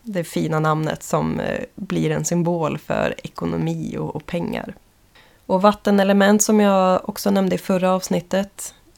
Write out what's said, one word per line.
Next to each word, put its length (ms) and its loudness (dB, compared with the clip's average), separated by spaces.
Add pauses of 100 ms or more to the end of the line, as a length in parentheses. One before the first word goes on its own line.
Det 220 -6
fina 360 -2
namnet 420 -2
som, 380 -2
eh, 240 -4 (100)
blir 360 -2
en 140 -2
symbol 540 -2
för 360 -2 (100)
ekonomi 760 -6
och, 180 -6
och 100 -12
pengar. 480 -6 (720)
Och 160 0
vattenelement 800 4
som 180 4
jag 480 4
också 220 -2
nämnde 240 2
i 40 0
förra 340 0
avsnittet. 800 -4 (240)